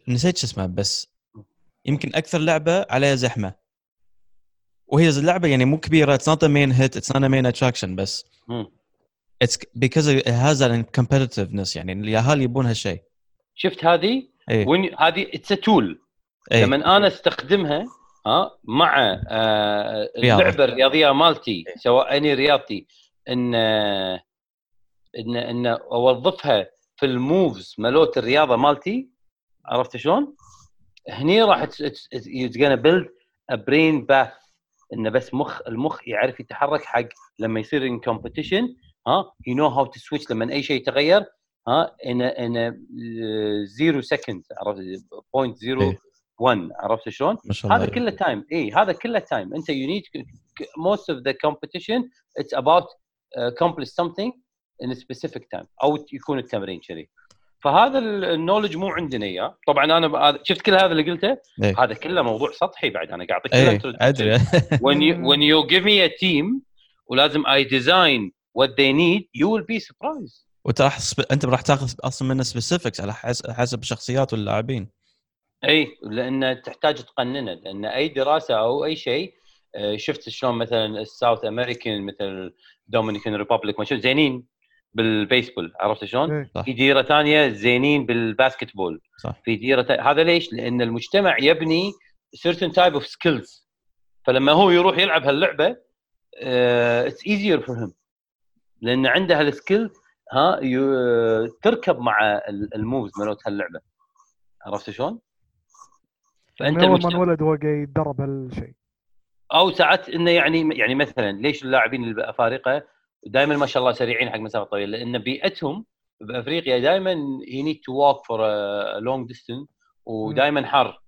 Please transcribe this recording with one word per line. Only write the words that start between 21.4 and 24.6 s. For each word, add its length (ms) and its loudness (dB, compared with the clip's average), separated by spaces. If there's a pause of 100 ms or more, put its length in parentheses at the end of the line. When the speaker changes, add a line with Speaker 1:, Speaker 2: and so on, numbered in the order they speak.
Speaker 1:
إيه. 100 -16
Speaker 2:
سواء 400 2
أني 160 0
رياضتي، 540 -2 (420)
إن، 260 -2
آه، 680 0 (960)